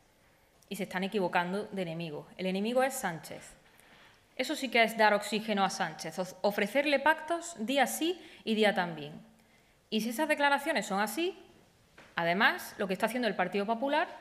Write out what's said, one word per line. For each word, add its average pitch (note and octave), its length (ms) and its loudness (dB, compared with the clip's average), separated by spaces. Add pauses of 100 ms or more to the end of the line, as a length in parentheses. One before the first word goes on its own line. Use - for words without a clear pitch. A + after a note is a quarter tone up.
(720)
Y G3 60 -8
se G3 80 -4
están F#3 200 -2
equivocando F#3 680 0
de G3 120 -4
enemigo. E3 440 -8 (120)
El F3+ 80 -2
enemigo G#3+ 360 0
es C4 120 0
Sánchez. - 480 -8 (920)
Eso C4 180 -4
sí C4 160 -4
que A#3 120 6
es A3 140 2
dar G#3+ 160 6
oxígeno G#3 500 0
a F#3+ 60 4
Sánchez, D#3+ 500 -6
of-, F#3 220 -6
ofrecerle A#3 580 2
pactos D#4+ 600 0
día B3 280 2
sí D#4+ 320 -2 (260)
y A3 100 0
día G#3 200 6
también. D#3+ 460 -4 (680)
Y A3 100 2
si A3 80 -2
esas D#4 200 -2
declaraciones C#4+ 580 2
son G3 140 0
así, D#4+ 360 -2 (800)
además, G#3 640 2
lo G#3 80 -2
que F#3 80 0
está F#3 100 -2
haciendo A#3 240 2
el F#3+ 80 -2
Partido G3 300 0
Popular C#4 420 0 (120)